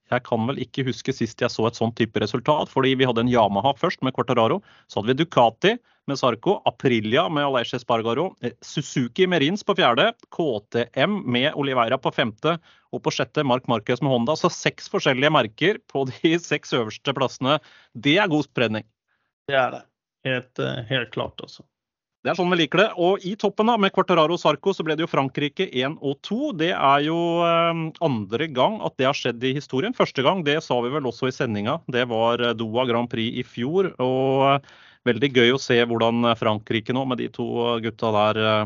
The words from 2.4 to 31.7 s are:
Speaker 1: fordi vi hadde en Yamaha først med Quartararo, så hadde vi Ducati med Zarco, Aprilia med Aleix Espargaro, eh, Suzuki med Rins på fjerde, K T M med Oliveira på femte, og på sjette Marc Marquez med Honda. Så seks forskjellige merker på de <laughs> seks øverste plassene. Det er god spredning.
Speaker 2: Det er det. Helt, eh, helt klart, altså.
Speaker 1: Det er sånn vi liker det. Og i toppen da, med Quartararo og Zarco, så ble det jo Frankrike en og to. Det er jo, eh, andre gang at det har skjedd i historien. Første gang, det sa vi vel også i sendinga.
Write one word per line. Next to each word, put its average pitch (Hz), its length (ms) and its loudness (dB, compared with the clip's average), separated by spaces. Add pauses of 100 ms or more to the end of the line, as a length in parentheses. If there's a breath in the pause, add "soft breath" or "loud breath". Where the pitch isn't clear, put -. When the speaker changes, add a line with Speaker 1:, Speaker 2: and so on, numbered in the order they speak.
Speaker 1:
fordi 135 240 2
vi 131 80 0
hadde 120 220 2
en 127 40 0
Yamaha 113 460 2
først - 320 -4
med 131 80 -4
Quartararo, 120 460 0 (260 soft breath)
så - 140 -6
hadde 110 100 0
vi 131 140 0
Ducati 180 500 2 (320)
med 139 80 -4
Zarco, 131 480 0
Aprilia 123 640 0
med 147 160 -2
Aleix 131 320 -2
Espargaro, 117 540 -2 (100)
eh, 120 240 -8
Suzuki 147 640 -2
med 170 160 2
Rins 180 240 -2
på 202 80 0
fjerde, 160 380 4 (180)
K 165 160 -4 (240)
T 117 240 -2
M 180 320 0
med 123 320 0
Oliveira 127 400 0
på - 160 -4
femte, 151 400 -2 (400 soft breath)
og - 80 -10
på 160 80 0
sjette 147 320 -4
Marc 127 240 0
Marquez 120 320 -2
med 139 140 0
Honda. 123 260 0
Så - 80 2
seks - 400 -8
forskjellige 151 480 2
merker 147 560 0
på 139 160 -2
de 160 320 0
<laughs> - 0 -
seks - 320 -6
øverste 123 400 -4
plassene. 131 460 0 (340 soft breath)
Det 143 320 2
er 190 80 0
god 147 160 0
spredning. 110 400 -2 (640)
Speaker 2:
Det 135 80 2
er 127 160 0
det. 120 60 -16 (420)
Helt, 131 400 -4
eh, 131 240 -6
helt 127 240 -4
klart, - 320 -8
altså. - 240 -20 (560)
Speaker 1:
Det 127 80 0
er 170 80 -2
sånn 180 160 2
vi 170 80 2
liker 170 180 2
det. 208 60 4 (160)
Og 185 240 2
i 202 120 -4
toppen 214 300 0
da, 240 100 2
med 196 160 2
Quartararo 170 400 4
og 165 40 -6
Zarco, 160 320 0
så 185 160 -6
ble 156 80 0
det 160 80 -2
jo 170 80 -4
Frankrike 147 560 -2 (160)
en 147 160 -6
og 143 240 -4
to. 269 320 -4
Det 160 160 0
er 143 320 4
jo, 165 160 -2 (240)
eh, 170 400 2 (240)
andre 117 400 -2
gang 151 320 0
at 165 160 -6
det 131 160 2
har - 80 -6
skjedd 120 240 -4
i 131 160 -2
historien. 147 360 -4
Første 147 280 0
gang, 165 240 2
det 147 160 0
sa 123 160 0
vi 123 160 -2
vel 135 160 -2
også 127 160 -4
i 131 80 -4
sendinga. 117 460 -2 (100)